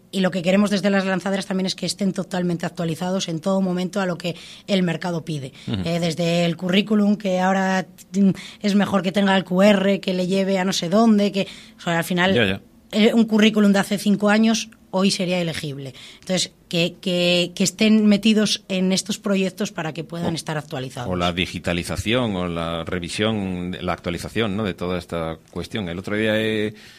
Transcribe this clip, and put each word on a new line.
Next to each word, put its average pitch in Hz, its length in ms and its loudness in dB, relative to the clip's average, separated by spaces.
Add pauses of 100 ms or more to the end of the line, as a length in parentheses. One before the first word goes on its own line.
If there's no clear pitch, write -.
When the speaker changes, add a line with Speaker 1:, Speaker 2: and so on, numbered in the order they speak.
(120)
Speaker 1:
y 190 100 -2
lo 180 100 2
que 185 100 -4
queremos 190 300 4
desde 202 180 2
las 196 160 2
lanzaderas 190 400 -2
también 190 220 -2
es 180 80 -4
que - 100 -8
estén 185 280 -2
totalmente 175 520 -2
actualizados 180 640 -4
en 160 100 -4
todo 190 220 0
momento 180 400 -2
a 185 60 0
lo 175 100 -4
que 170 180 -6 (300)
el 196 160 2
mercado 170 420 -2
pide. 143 300 -8 (140)
Speaker 2:
Ujú. 123 180 -2
Speaker 1:
Eh, 170 140 -2
desde 170 460 0
el 165 120 0
currículum, 202 580 2
que 185 240 -2
ahora, 190 460 0 (320)
mm, 196 140 6 (320)
es 208 100 0
mejor 196 300 2
que 185 80 -2
tenga 196 260 2
el 190 60 0
Q 185 180 0
R, 196 380 4
que 190 160 -2
le 185 100 0
lleve 190 320 0
a 185 80 0
no 190 80 0
sé 170 160 -4
dónde, 208 420 4
que, 185 160 -2 (300)
o - 40 -20
sea, 170 180 -2
al 165 40 0
final, 180 300 2
Speaker 2:
Ya, 120 120 4
ya. 95 160 -2 (300)
Speaker 1:
eh, 214 220 4
un 226 120 6
currículum 214 460 4
de 196 60 4
hace 196 220 0
cinco 202 320 2
años 220 380 2 (200)
hoy 190 220 2
sería 180 280 -2
elegible. 143 540 -6 (280)
Entonces, - 320 -4 (140)
que, 175 320 -2
que, 175 540 0
que 196 100 0
estén 214 440 4
metidos 208 600 2
en 185 240 0
estos 190 280 -4
proyectos 190 520 -2
para 156 220 -6
que 160 100 -8
puedan 170 300 -6
Speaker 2:
O, - 20 -4
Speaker 1:
estar 156 220 -6
actualizados. 131 540 -8
Speaker 2:
o 90 40 -2
la 87 180 0
digitalización, 90 1040 -2
o 90 120 -2
la 82 360 -4
revisión, 90 960 -4
la 87 140 -2
actualización, 92 640 -4
¿no?, 110 60 -4
de 92 100 -4
toda 90 240 -6
esta 82 400 -6 (140)
cuestión. 90 380 -8
El 87 100 -8
otro 98 160 -6
día 107 240 0
he, 107 340 -2 (260)